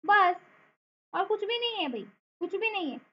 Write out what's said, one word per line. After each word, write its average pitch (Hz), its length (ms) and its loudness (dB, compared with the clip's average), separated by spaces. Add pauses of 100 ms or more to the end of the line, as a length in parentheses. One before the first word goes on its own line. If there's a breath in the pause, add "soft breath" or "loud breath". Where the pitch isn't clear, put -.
बस, 370 320 6 (760)
और 349 120 0
कुछ 415 200 0
भी 466 140 -2
नहीं 466 180 -4
है 330 140 -2
भाई, 220 120 -6 (380)
कुछ 349 160 -6
भी 440 140 -2
नहीं 359 220 -4
है। 233 60 -10 (140)